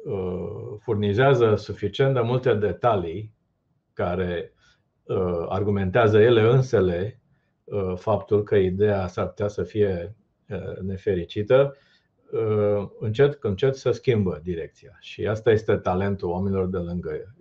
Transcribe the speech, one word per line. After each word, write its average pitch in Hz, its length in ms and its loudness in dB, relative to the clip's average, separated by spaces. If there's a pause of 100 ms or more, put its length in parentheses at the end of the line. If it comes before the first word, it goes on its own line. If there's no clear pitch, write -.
uh, 95 760 -6
furnizează 110 760 4
suficient 104 580 -2
de 123 80 0
multe 123 320 0
detalii 101 800 -2 (600)
care, 90 600 -4 (500)
uh, 90 440 -2
argumentează 101 720 2
ele 113 220 6
însele, 107 800 2 (420)
uh, 95 320 -4
faptul 104 480 0
că 107 120 0
ideea 95 520 2
s-ar 92 200 -4
putea 101 200 -4
să 98 160 -4
fie, 95 520 -2 (340)
uh, - 320 -10
nefericită, 101 920 0 (560)
uh, 104 580 0 (100)
încet, 139 440 0
încet 117 320 0
se - 160 -2
schimbă 101 520 0
direcția. 82 560 -10
Și - 280 -8
asta 110 240 0
este 104 240 2
talentul 95 540 -2
oamenilor 95 380 -2
de 92 100 -4
lângă 85 640 -8